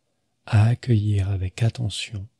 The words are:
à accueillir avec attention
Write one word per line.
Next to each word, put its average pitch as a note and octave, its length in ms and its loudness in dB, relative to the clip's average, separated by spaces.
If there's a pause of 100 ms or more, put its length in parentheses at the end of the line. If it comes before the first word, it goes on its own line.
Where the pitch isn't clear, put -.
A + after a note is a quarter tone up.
(460)
à G#2+ 180 4
accueillir G#2+ 640 0
avec F#2 340 -4
attention A2 640 -4 (140)